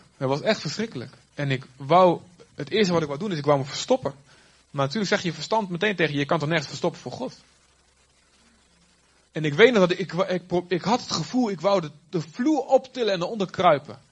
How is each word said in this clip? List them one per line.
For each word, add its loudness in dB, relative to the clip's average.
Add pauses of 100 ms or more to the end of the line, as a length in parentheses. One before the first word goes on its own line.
(160)
Het -4
was 0
echt 0
verschrikkelijk. -8 (200)
En -4
ik -4 (100)
wou, 4 (340)
het -10
eerste 2
wat 2
ik -4
wou -8
doen -4
is, -4
ik -8
wou 4
me -2
verstoppen. -2 (560)
Maar -2
natuurlijk -2
zeg 0
je -4
verstand -2
meteen -2
tegen 0
je, -2
je 0
kan 0
toch -2
nergens -2
verstoppen -6
voor -12
God. -10 (2000)
En -4
ik -2
weet 8
nog 6
dat -2
ik, -6
ik, 0
ik, -2
ik -2
had 0
het -10
gevoel, -2
ik -6
wou 2
de, -10 (200)
de -2
vloer -2
optillen 0
en -2
eronder -4
kruipen. 2 (120)